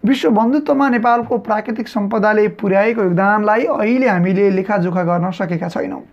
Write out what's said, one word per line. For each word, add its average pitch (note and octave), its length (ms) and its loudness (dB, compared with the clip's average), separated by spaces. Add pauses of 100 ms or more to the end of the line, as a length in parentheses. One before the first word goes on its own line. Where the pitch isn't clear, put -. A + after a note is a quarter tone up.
विश्व C4+ 240 2
बन्धुत्वमा C4+ 600 2
नेपालको A#3+ 480 0
प्राकृतिक G#3+ 500 -4
सम्पदाले G#3 600 0
पुर्याएको G#3 560 0
योगदानलाई G#3 600 2
अहिले B3+ 460 0
हामीले F#3 400 2
लेखाजोखा F#3 540 -2
गर्न F3 280 0
सकेका E3+ 360 -4
छैनौँ। F#3+ 340 -8 (120)